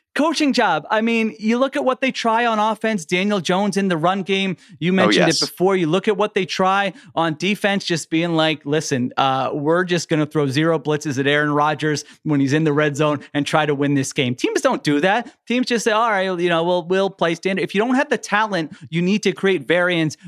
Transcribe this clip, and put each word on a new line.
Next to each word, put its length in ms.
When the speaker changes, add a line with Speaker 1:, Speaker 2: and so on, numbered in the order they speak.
Speaker 1:
coaching 360
job. 380
I 120
mean, 360
you 220
look 160
at 100
what 160
they 100
try 360
on 100
offense, 480
Daniel 340
Jones 380
in 100
the 100
run 260
game. 340
You 120
Speaker 2:
Oh, 40
Speaker 1:
mentioned 320
Speaker 2:
yes. 160
Speaker 1:
it 20
before. 300
You 100
look 220
at 100
what 160
they 100
try 500
on 220
defense, 500
just 240
being 260
like, 300
"Listen, 520
uh, 360
we're 300
just 260
gonna 160
throw 220
zero 320
blitzes 400
at 80
Aaron 240
Rodgers 520
when 160
he's 140
in 100
the 100
red 240
zone 220
and 100
try 220
to 80
win 180
this 180
game." 220
Teams 280
don't 220
do 180
that. 300
Teams 200
just 160
say, 80
"All 180
right, 140
you 100
know, 140
we'll, 240
we'll 240
play 240
standard." 260
If 140
you 60
don't 120
have 160
the 80
talent, 580
you 140
need 180
to 120
create 340
variance. 500